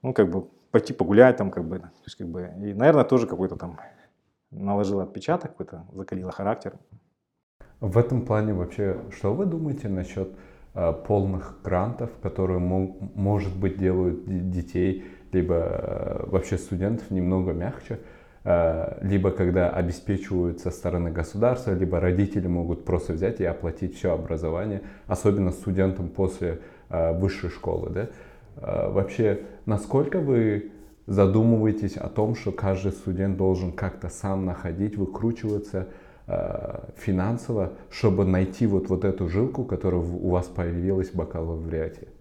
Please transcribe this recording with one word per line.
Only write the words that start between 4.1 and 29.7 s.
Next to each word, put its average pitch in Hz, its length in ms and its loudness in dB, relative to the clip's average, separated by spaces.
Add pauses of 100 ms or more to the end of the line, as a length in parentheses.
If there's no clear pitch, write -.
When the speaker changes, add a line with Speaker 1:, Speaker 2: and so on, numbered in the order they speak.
Speaker 1:
наложило 101 520 0
отпечаток, - 520 -4
какой-то 87 380 -12
закалило 95 380 -8
характер. 104 420 -4 (1040)
Speaker 2:
В 101 180 2
этом 120 240 2
плане 107 320 0
вообще, 92 440 -2 (140)
что 98 220 0
вы 196 120 0
думаете 160 420 -4
насчет, 95 400 -4 (460)
э, 85 180 2 (140)
полных 98 580 0
грантов, 107 460 0 (120)
которые 92 380 0
мо-, 92 360 0 (180)
может 98 420 0
быть, 95 220 -2
делают 92 480 2
д-, 95 140 -2
детей, 90 640 -2 (280)
либо, 87 240 2
э, - 720 -2
вообще 95 300 0
студентов 101 520 -2
немного 92 420 2
мягче, 98 460 -6 (460)
э, 82 580 2
либо 95 300 4
когда 90 380 2
обеспечивают 87 880 -2
со 92 100 -4
стороны 87 420 -2
государства, 104 640 0
либо 90 260 2
родители 92 480 2
могут 85 360 -2
просто 90 300 -2
взять 87 260 -2
и 95 60 2
оплатить 85 500 -4
все 90 180 0
образование, 85 680 -4 (260)
особенно 98 440 2
студентам 95 560 0
после, 87 520 -2 (300)
э, 82 280 2
высшей 92 320 0
школы, 85 400 -4
да? 95 180 -4 (480)
Э, - 340 -2
вообще, 98 520 0 (240)
насколько 135 540 0